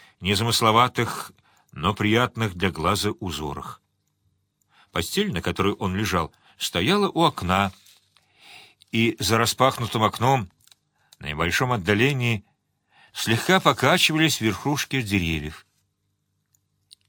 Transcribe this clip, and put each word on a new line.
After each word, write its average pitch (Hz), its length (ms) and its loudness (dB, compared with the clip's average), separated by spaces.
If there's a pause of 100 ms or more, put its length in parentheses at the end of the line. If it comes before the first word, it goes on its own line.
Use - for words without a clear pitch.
(200)
незамысловатых, 113 1120 0 (400)
но 90 200 -2
приятных 110 640 0
для 90 160 -2
глаза 92 400 -2
узорах. 76 720 -10 (1120)
Постель, 190 380 -2
на 85 120 -4
которой 95 320 0
он 92 200 -4
лежал, 92 380 -2 (260)
стояла 170 500 0
у 160 160 0
окна, 95 480 0 (1200)
и 113 260 2
за 107 180 0
распахнутым 117 680 0
окном, 117 440 0 (680)
на - 80 -16
небольшом 85 460 -2
отдалении, 117 720 0 (680)
слегка 113 460 2
покачивались 156 800 2
верхушки 131 640 -2
деревьев. 82 640 -4 (1400)